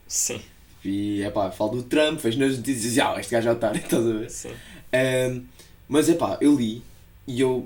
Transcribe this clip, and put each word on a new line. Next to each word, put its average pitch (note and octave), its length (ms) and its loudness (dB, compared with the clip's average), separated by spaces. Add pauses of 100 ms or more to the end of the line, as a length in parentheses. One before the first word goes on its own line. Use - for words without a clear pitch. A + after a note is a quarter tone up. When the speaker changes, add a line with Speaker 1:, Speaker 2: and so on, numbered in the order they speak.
Speaker 1:
Sim. - 340 -4 (420)
Speaker 2:
E, G2+ 400 -2
epá, G2+ 280 -2
falo G#2+ 260 -2
do B2 60 -4
Trump, D3+ 360 2
vejo A#2 200 0
nas C3+ 180 2
notícias, A#2 420 -2
"Ah, - 200 2
este - 120 -8
gajo A#2 180 2
é - 40 4
otário", A2+ 260 0
<laughs> - 40 -10
estás A#2 220 0
a A2+ 80 2
ver? A2 160 -6
Speaker 1:
Sim. - 220 -12 (400)
Speaker 2:
Ahm, B2+ 500 0 (460)
mas, C#3+ 220 4
epá, A2 320 2
eu D3 140 8
li, A#2 280 -2 (420)
e B2 140 -6
eu, B2+ 260 0